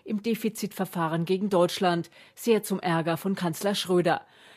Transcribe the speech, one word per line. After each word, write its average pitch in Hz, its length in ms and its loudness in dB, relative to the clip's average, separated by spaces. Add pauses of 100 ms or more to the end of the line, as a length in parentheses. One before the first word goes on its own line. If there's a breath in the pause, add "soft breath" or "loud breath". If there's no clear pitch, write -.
im 208 200 -4
Defizitverfahren 185 1040 -2
gegen 190 240 0
Deutschland, 175 600 2 (260 loud breath)
sehr 214 280 2
zum 190 160 -4
Ärger 165 380 0
von 196 180 -2
Kanzler 196 400 -2
Schröder. 175 460 2 (360 loud breath)